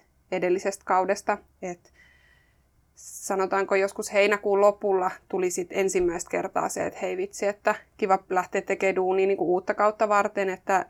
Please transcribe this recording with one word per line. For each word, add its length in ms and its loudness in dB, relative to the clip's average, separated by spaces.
edellisestä 540 -2
kaudesta. 520 0
Et 320 -12
sanotaanko 800 -2
joskus 380 -2
heinäkuun 480 2
lopulla 500 2
tuli 200 -2
sit 220 -6
ensimmäistä 580 0
kertaa 400 -2
se, 160 -4
että 140 -8
hei 180 -4
vitsi, 300 -4
että 280 0
kiva 220 2
lähteä 320 -2
tekemään 340 0
duunia 320 2
niinku 260 0
uutta 200 -2
kautta 360 2
varten, 400 2
että 400 -2